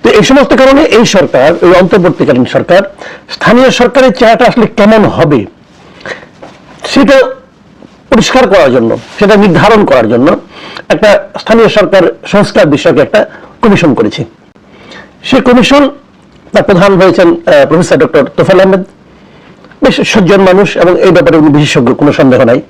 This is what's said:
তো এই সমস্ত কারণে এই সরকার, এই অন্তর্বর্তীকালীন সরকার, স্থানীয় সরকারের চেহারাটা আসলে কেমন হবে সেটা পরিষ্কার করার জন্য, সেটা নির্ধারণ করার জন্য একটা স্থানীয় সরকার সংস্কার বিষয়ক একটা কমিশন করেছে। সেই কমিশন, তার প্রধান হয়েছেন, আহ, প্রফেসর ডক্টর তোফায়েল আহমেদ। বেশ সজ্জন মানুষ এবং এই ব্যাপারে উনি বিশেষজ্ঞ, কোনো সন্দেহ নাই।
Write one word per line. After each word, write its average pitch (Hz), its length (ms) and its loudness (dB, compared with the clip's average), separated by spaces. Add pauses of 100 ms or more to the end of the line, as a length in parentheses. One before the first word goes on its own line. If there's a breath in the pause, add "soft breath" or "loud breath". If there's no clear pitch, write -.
তো 226 60 0
এই 214 140 2
সমস্ত 262 280 0 (100)
কারণে 269 200 4 (160)
এই 233 80 2
সরকার, 147 440 0 (120)
এই 180 200 2
অন্তর্বর্তীকালীন 165 640 0
সরকার, 175 360 -2 (540 loud breath)
স্থানীয় 247 340 0 (100)
সরকারের 247 380 0
চেহারাটা 226 280 2
আসলে 214 200 0 (140)
কেমন 214 220 2 (160)
হবে 147 280 -2 (1500 loud breath)
সেটা 269 240 2 (920)
পরিষ্কার 254 380 0
করার 175 280 2
জন্য, 113 160 -2 (280)
সেটা 208 160 2
নির্ধারণ 208 500 2
করার 127 240 0
জন্য 123 180 0 (680 loud breath)
একটা 208 160 0 (300)
স্থানীয় 226 380 2
সরকার 190 260 2 (300)
সংস্কার 202 320 0 (100)
বিষয়ক 147 220 0
একটা 160 280 0 (360 loud breath)
কমিশন 175 320 0
করেছে। 107 280 -8 (1040 loud breath)
সেই 262 180 -2
কমিশন, 262 480 2 (640)
তার 208 100 0
প্রধান 196 280 0 (100)
হয়েছেন, 180 300 2
আহ, 147 380 0
প্রফেসর 165 280 0
ডক্টর 143 260 0 (140)
তোফায়েল 180 260 2
আহমেদ। 190 200 0 (1000 loud breath)
বেশ 269 120 0 (180)
সজ্জন 196 360 2
মানুষ 185 280 0
এবং 175 160 0 (120)
এই 185 60 2
ব্যাপারে 165 260 0
উনি 156 200 2
বিশেষজ্ঞ, 139 360 -2
কোনো 143 260 -2
সন্দেহ 127 240 2
নাই। 123 260 0